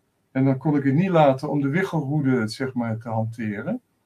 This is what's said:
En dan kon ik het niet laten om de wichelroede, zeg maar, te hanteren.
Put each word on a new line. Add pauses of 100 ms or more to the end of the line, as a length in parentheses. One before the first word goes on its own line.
(320)
En
dan
kon
ik
het
niet
laten
om
de
wichelroede,
zeg
maar,
te
hanteren. (240)